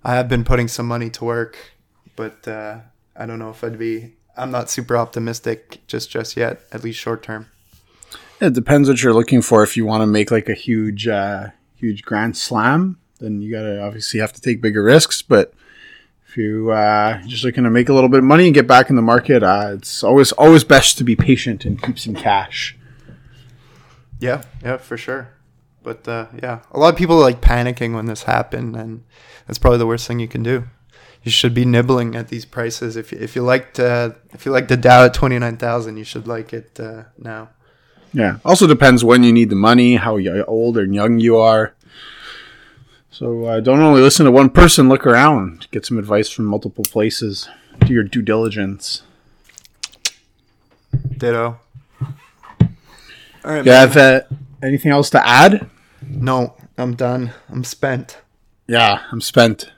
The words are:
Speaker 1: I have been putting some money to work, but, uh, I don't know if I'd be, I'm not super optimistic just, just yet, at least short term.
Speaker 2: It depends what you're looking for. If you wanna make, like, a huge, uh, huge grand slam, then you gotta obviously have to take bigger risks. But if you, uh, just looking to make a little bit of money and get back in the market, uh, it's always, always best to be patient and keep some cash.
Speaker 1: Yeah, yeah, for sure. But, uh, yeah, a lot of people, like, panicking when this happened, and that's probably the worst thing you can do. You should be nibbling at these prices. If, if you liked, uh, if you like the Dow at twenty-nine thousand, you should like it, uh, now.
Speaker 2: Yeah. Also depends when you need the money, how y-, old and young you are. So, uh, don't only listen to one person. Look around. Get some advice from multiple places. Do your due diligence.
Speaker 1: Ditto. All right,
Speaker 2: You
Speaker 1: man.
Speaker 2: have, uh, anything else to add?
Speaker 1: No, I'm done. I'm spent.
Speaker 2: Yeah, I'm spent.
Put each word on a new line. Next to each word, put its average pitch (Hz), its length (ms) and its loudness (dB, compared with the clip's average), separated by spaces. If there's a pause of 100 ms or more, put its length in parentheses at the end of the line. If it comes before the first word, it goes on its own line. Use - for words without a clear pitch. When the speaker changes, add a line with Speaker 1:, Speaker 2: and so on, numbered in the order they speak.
Speaker 1:
I 123 100 -4
have 123 140 -4
been 123 160 -2
putting 123 240 0
some 120 180 -10
money 120 220 -8
to 117 160 -14
work, 117 320 -8 (580)
but, - 320 -16
uh, 107 320 -16 (380)
I 113 80 -16
don't 113 140 -14
know 110 100 -16
if 110 140 -18
I'd 113 160 -12
be, 113 380 -10 (180)
I'm 127 160 -12
not 123 180 -10
super 120 280 -8
optimistic 113 920 -10
just, - 240 -12
just 113 240 -12
yet, 120 240 -8 (140)
at 117 100 -16
least 113 160 -14
short 113 240 -10
term. 110 240 -16 (920)
Speaker 2:
It 170 120 2
depends 143 360 0
what 127 120 0
you're 123 120 2
looking 117 280 2
for. 110 220 2
If - 140 -4
you 113 80 -4
wanna 110 200 -2
make, 107 240 -2
like, 113 200 -2
a 110 40 -4
huge, 107 540 -6
uh, 101 400 -6 (260)
huge 107 300 -8
grand 110 320 -6
slam, 147 600 -2 (220)
then 104 220 -10
you 107 80 -12
gotta 107 320 -10
obviously 107 380 -10
have 107 140 -6
to - 80 -20
take 120 200 -4
bigger 107 220 -2
risks. 135 380 4
But 101 320 2 (720)
if - 80 -20
you, 110 360 -4
uh, 107 540 0
just 120 200 -10
looking 123 180 -2
to 120 60 2
make 120 180 2
a 143 60 2
little 131 160 4
bit 135 80 4
of 131 80 4
money 165 220 6
and 156 60 4
get 135 140 4
back 127 220 4
in 135 80 2
the 117 40 0
market, 117 400 2
uh, 101 300 0
it's - 320 -12
always, 131 300 4
always 156 320 8
best - 320 2
to 131 80 -4
be 117 100 0
patient 120 480 -2
and - 180 -6
keep 123 160 -8
some 107 180 -12
cash. - 600 -6 (1400)
Speaker 1:
Yeah, 123 240 -6 (180)
yeah, 127 140 -8
for 123 220 -14
sure. 131 320 -12 (540)
But, 117 220 -16
uh, 113 200 -10 (180)
yeah, 120 160 -10 (120)
a - 80 -8
lot 160 100 6
of 170 80 -2
people, 170 200 2
like, 127 220 4
panicking 120 540 0
when 113 140 -8
this 110 160 -12
happened, 117 520 -6
and 113 280 -16 (440)
that's 113 120 -12
probably 123 180 2
the 117 100 0
worst 117 180 -6
thing 120 140 -8
you 113 80 -8
can 117 160 -8
do. 123 220 -4 (580)
You 120 80 -6
should 120 240 -2
be 123 100 0
nibbling 120 500 0
at 117 120 -12
these 117 180 -14
prices. 117 500 -10
If, 113 160 -14
if 113 240 -14
you 127 60 -6
liked, 123 380 -2
uh, 120 320 -2 (200)
if - 140 -18
you 135 60 -4
like 131 160 0
the 127 100 0
Dow 123 280 8
at 127 100 2
twenty-nine 120 420 -4
thousand, 117 400 -6
you 110 60 -16
should 113 240 -14
like 113 260 -12
it, 113 260 -18
uh, 110 240 -16 (140)
now. 110 320 -18 (640)
Speaker 2:
Yeah. 110 320 -2
Also 180 220 4
depends 131 360 4
when 123 200 6
you 117 100 6
need 117 160 4
the 101 60 -2
money, 120 400 4
how 110 220 -4
y-, 95 300 -4
old 117 300 -2
and 98 160 -2
young 113 260 0
you 113 180 4
are. 110 360 2 (1400)
So, 117 360 -8
uh, 113 140 -2
don't 127 200 2
only 147 220 6
listen 139 240 6
to 127 60 6
one 131 200 6
person. 165 360 4
Look 131 200 2
around. 120 640 2
Get 104 140 -10
some 120 120 -6
advice 104 320 -2
from 113 160 -8
multiple 104 380 -8
places. 107 640 -6 (300)
Do - 120 4
your 117 120 0
due 110 180 -6
diligence. 104 800 -4 (2250)
Speaker 1:
Ditto. 117 420 -4 (400)
All 139 80 -8 (1400)
right, 147 220 -4
Speaker 2:
You 127 60 8
Speaker 1:
man. 131 160 10
Speaker 2:
have, 139 100 2
uh, 135 240 6 (400)
anything 139 300 -2
else 143 180 2
to - 180 2
add? 170 440 6 (380)
Speaker 1:
No, 131 460 -4 (220)
I'm 123 180 -6
done. 123 360 -6 (180)
I'm 127 140 -10
spent. 131 540 -8 (500)
Speaker 2:
Yeah, 117 320 -2 (120)
I'm 113 100 -10
spent. - 560 0